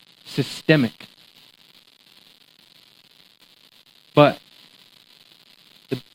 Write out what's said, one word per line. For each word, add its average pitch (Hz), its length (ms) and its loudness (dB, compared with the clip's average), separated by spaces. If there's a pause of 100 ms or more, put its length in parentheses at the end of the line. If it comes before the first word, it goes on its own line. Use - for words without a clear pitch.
(240)
systemic. - 840 -4 (3000)
But 147 260 4 (1500)
the, 127 120 -10 (120)